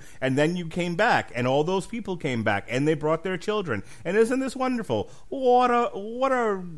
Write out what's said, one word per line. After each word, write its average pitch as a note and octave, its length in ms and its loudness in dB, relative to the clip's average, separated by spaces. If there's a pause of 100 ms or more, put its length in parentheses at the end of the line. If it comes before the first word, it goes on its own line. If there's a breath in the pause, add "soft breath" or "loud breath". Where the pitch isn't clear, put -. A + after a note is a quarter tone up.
(200 loud breath)
and C3 160 2
then D#3 180 4
you F3 140 -4
came F3 260 -2
back, F3+ 400 2
and B2 120 0
all C#3 180 4
those F#3+ 220 0
people G#3 320 -6
came B2 260 -2
back, G2+ 240 0
and C3 180 0
they D#3 60 4
brought D#3 320 0
their F#3 140 -4
children. F3+ 440 -2 (220 loud breath)
And F#3 140 0
isn't B3 220 4
this C4 140 -4
wonderful? A#3 540 -2 (220 loud breath)
What B3 400 4
a, A#3+ 240 4
what A#3 360 -2
a, A3 320 0 (160)